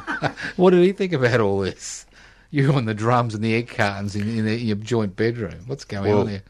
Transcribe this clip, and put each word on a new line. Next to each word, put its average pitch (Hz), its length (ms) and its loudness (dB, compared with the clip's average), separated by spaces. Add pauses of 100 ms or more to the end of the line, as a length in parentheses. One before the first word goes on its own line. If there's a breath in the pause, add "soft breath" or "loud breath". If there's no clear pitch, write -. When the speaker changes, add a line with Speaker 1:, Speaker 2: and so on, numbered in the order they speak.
(260)
Speaker 1:
<laughs> - 300 -6
What 185 140 6
did 180 120 6
he 185 100 6
think 185 200 -4
about 127 280 2
all 98 200 2
this? - 460 -6 (460 loud breath)
You 139 200 2
on 131 120 2
the 110 100 -2
drums 117 420 2
and 107 80 -4
the 113 100 2
egg 117 140 -2
cartons 101 480 -2
in, 104 120 -2
in, 113 160 -2
the, 107 160 0
in 123 60 -4
your 107 100 0
joint 107 380 -2
bedroom. 113 400 -2 (140)
What's 139 160 -10
going 101 260 -2
Speaker 2:
Well, 104 120 4
Speaker 1:
on - 60 0
here? 98 220 -8